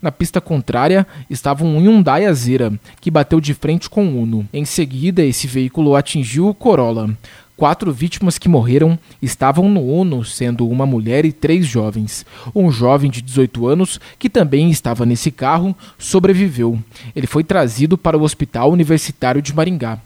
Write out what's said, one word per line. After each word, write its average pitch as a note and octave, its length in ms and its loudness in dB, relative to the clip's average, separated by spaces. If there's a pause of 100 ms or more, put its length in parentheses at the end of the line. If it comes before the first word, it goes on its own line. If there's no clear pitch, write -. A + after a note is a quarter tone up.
Na E3 80 -2
pista E3+ 300 -4
contrária D#3 680 0 (240)
estava C#3+ 340 -4
um D#3 160 2
Hyundai F#3+ 460 4
Azera, B2 460 0 (280)
que E3+ 120 -4
bateu D#3+ 280 2
de C#3+ 140 -4
frente D#3 340 -4
com G#3 200 0
o C3 120 -2
Uno. A2+ 320 -2
Em C#3+ 120 -4
seguida, D3+ 600 -2
esse C3+ 220 -2
veículo C3 380 -2 (120)
atingiu C#3+ 520 0
o G#3 60 -2
Corolla. A#2 560 0 (460)
Quatro D#3+ 360 0
vítimas E3 460 -2
que - 100 0
morreram D3+ 500 4 (220)
estavam C#3 480 0
no G3+ 120 2
Uno, C#3+ 440 -2
sendo A#2+ 420 -4
uma B2+ 200 0
mulher B2 400 0
e D#3+ 40 2
três D#3+ 360 0
jovens. G#2+ 580 -4 (300)
Um F#3 160 2
jovem C3+ 400 2
de A#2 100 -10
dezoito B2+ 480 0
anos, E3+ 320 0 (180)
que A#3+ 120 -2
também D#3+ 400 2
estava A#2+ 340 -2
nesse A#2+ 260 0
carro, E3 460 -2 (220)
sobreviveu. F3+ 800 0 (360)
Ele C3 120 -6
foi D#3 180 0
trazido D#3+ 540 0
para D#3+ 180 0
o D3+ 60 2
Hospital C#3+ 500 0
Universitário D3+ 680 0
de C#3 120 -8
Maringá. D3+ 520 -4